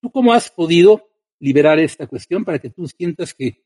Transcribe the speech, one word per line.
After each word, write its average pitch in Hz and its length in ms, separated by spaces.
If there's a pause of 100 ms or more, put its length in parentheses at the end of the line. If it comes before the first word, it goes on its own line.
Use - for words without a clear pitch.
¿Tú 247 100
cómo 247 220
has 233 180
podido 175 580 (300)
liberar 147 400
esta 156 300
cuestión - 360
para 165 140
que 117 120
tú 165 180
sientas 175 440
que - 340